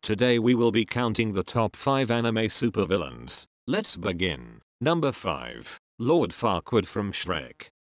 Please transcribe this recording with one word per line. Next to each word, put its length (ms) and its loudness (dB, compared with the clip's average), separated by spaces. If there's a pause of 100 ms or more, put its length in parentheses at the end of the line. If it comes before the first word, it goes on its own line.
Today 380 2
we 160 4
will 180 4
be 120 2
counting 480 0
the 120 0
top 320 0
five 340 0
anime 380 2
supervillains. 960 -2 (220)
Let's 300 -2
begin. 640 -4 (200)
Number 320 2
five, 680 -6 (200)
Lord 320 2
Farquaad 560 0
from 260 -4
Shrek. 560 -6 (160)